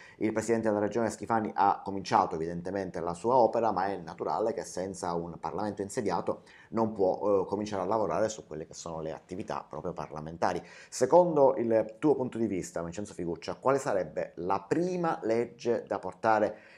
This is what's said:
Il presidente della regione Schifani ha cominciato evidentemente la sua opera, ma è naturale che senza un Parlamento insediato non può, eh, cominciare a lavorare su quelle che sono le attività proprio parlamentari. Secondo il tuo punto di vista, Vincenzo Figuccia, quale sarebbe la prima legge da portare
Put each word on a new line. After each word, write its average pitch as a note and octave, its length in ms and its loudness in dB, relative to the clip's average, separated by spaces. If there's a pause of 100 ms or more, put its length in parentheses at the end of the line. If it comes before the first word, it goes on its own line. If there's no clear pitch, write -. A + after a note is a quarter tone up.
(180)
Il G#2+ 140 0
presidente A2 360 2
della G#2 100 2
regione G#2 320 0
Schifani G#2+ 420 -2
ha - 320 2
cominciato G2 520 2
evidentemente F2 640 -4
la F2 140 -4
sua A#2 200 0
opera, A2+ 380 4
ma F#2 140 0
è G2+ 100 -2
naturale F2+ 580 -4
che E2+ 80 -6
senza F2+ 520 -6
un E2+ 260 -6
Parlamento G2+ 420 -6
insediato G2 600 -2 (260)
non A2 240 0
può, F#2+ 500 2
eh, - 40 -2
cominciare G2 360 -4
a F2+ 40 -2
lavorare G#2 420 0
su - 180 -10
quelle D#2 200 -10
che - 80 -20
sono D#2+ 260 -10
le D#2 120 -6
attività D2 560 -8
proprio D#2+ 240 -8
parlamentari. D#2+ 680 -4 (260)
Secondo D3 680 6
il A2+ 420 2
tuo D3 160 4
punto B2+ 240 -2
di A2+ 80 2
vista, F2 360 -4
Vincenzo E2+ 320 -8
Figuccia, E2+ 420 -4
quale C3+ 220 2
sarebbe F#2+ 540 -2 (120)
la F#2+ 160 0
prima F3 600 0
legge A#2 640 0
da G2+ 120 -2
portare G#2 580 2 (220)